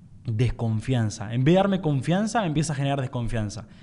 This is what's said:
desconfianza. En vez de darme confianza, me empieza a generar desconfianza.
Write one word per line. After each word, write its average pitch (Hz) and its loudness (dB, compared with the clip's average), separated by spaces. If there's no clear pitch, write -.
desconfianza. 113 0
En 123 0
vez 156 6
de 185 6
darme 190 2
confianza, 180 0
me 190 0
empieza 151 0
a - -6
generar 139 0
desconfianza. 113 -4